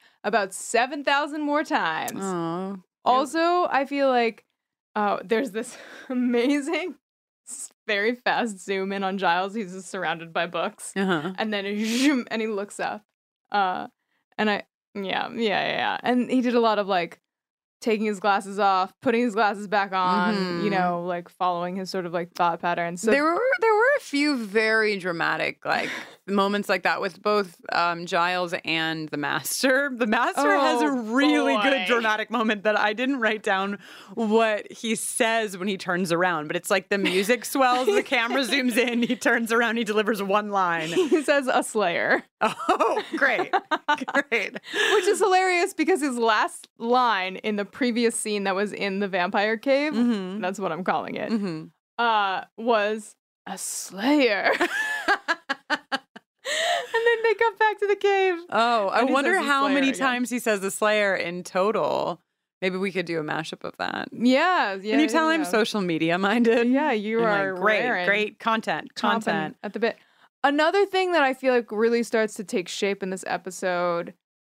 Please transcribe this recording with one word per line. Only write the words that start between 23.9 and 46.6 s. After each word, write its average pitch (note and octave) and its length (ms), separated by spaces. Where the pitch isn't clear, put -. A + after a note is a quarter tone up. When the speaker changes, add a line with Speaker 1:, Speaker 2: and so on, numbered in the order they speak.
Speaker 2:
a B4 40
few C#4+ 360
very A3 640
dramatic, D#3+ 640
like, D3 240
Speaker 1:
<laughs> - 200
Speaker 2:
moments G3+ 400
like F#3 160
that F3 160
with F#3+ 220
both, G#3 340
um, E3+ 340
Giles F3 480
and D#3+ 440
the D3 80
Master. B3+ 760
The A#3 140
Master C#4 500
has C#4 260
a D4+ 40
Speaker 1:
Oh, C#4 100
Speaker 2:
really C#4 500
good C#4 180
Speaker 1:
boy. - 80
Speaker 2:
dramatic A3 420
moment G#3+ 320
that G#3+ 160
I G#3+ 140
didn't C4 260
write G#3+ 240
down G3 360
what A3 560
he A3 240
says A3 640
when F3+ 80
he G3+ 100
turns F3 360
around, E3+ 340
but D#3+ 100
it's F3 140
like F#3+ 200
the G3+ 80
music G3 460
swells, B3+ 440
the G4+ 160
camera A#3+ 380
Speaker 1:
<laughs> - 20
Speaker 2:
zooms B3 320
in, A#3+ 260
he A#3+ 140
turns A#3 340
around, A#3 280
he A#3+ 60
delivers G#3 380
one G#3 280
line. E3+ 420
Speaker 1:
<laughs> F4 200
He D#4 100
says, C#4+ 300
"A B3 120
slayer." F3+ 580
Speaker 2:
Oh, - 640
great. - 360
Speaker 1:
<laughs> C#4+ 440
Speaker 2:
Great. A3+ 220
Speaker 1:
Which G4 120
is G4+ 120
hilarious F#4 560
because D#4 260
his C4+ 160
last A3+ 500